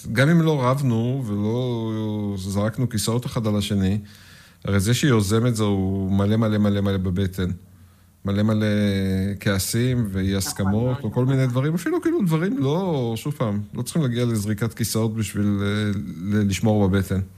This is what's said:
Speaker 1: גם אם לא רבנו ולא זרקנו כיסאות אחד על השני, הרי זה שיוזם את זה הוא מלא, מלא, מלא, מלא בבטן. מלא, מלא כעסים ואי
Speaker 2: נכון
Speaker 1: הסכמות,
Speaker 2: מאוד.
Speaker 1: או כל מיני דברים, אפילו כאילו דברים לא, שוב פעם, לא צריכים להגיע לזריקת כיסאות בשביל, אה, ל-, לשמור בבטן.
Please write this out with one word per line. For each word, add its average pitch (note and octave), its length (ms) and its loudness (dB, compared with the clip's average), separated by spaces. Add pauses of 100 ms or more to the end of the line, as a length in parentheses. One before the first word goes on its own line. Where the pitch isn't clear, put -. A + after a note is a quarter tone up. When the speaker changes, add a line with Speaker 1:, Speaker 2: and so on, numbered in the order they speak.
(120)
Speaker 1:
גם B2+ 180 4
אם E3+ 120 6
לא D3+ 220 2
רבנו B2+ 640 0
ולא A2 1120 -2
זרקנו G2+ 520 -2
כיסאות A2+ 360 -2
אחד A2 220 -4
על G#2 100 0
השני, G2+ 420 0 (680)
הרי G2+ 140 2
זה G#2 140 2
שיוזם A2+ 520 4
את A#2+ 100 2
זה G#2+ 80 0
הוא G2 480 0
מלא, G2+ 240 2
מלא, A2 220 2
מלא, G2+ 240 2
מלא G2 160 0
בבטן. F#2 520 -2 (760)
מלא, G2+ 180 0
מלא G#2+ 220 2 (760)
כעסים A2+ 720 0
ואי F#2+ 140 -2
Speaker 2:
נכון G2 120 0
Speaker 1:
הסכמות, G2 360 -2
Speaker 2:
מאוד. A#2+ 300 0
Speaker 1:
או G#2+ 80 -4
כל B2 140 0
מיני C3+ 220 2
דברים, C3 260 0
אפילו D#4+ 280 -2
כאילו E4 240 0
דברים E3+ 320 0
לא, C#3+ 580 0
שוב C#3+ 180 -6
פעם, G#2 280 -2 (120)
לא - 80 -6
צריכים E3 200 -2
להגיע A#2+ 240 0
לזריקת G#2+ 480 -2
כיסאות A2 420 -2
בשביל, G2+ 460 0
אה, G#2 300 0 (300)
ל-, G2+ 280 2
לשמור G#2 380 4
בבטן. F#2+ 320 2 (180)